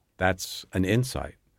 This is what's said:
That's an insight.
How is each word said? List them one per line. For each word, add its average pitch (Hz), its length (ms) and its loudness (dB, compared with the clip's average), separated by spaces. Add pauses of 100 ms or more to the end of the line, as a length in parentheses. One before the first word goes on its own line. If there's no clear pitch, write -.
(160)
That's - 560 -2
an 95 120 2
insight. 98 520 0 (220)